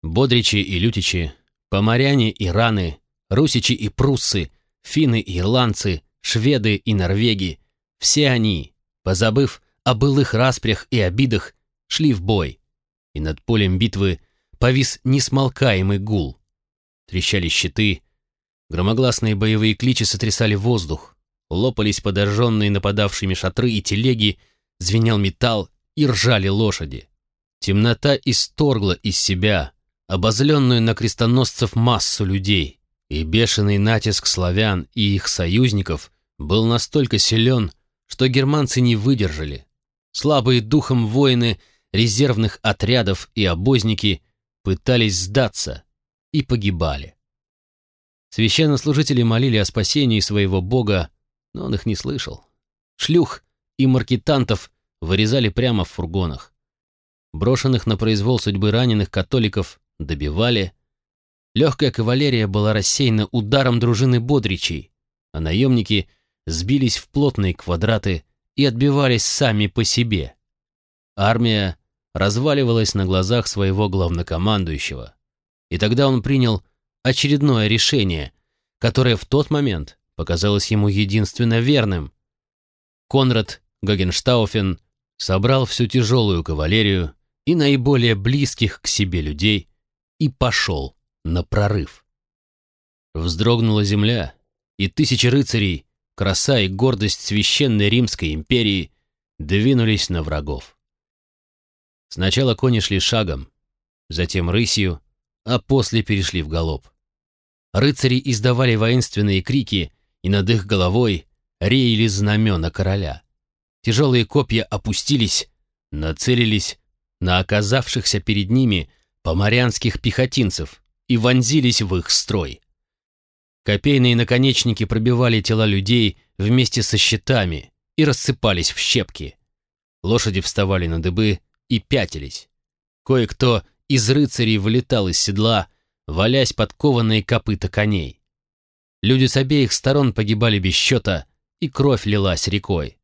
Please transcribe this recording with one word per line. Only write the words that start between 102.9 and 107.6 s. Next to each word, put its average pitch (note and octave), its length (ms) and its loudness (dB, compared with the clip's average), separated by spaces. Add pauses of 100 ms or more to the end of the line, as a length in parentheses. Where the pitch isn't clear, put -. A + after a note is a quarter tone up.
шагом, E2+ 500 -2 (580)
затем E2+ 420 -2
рысью — G2 500 0 (440)
а A#2+ 140 -2
после A#2 440 0
перешли F#2 400 -2
в D2 60 -8
галоп. D#2+ 400 -4 (840)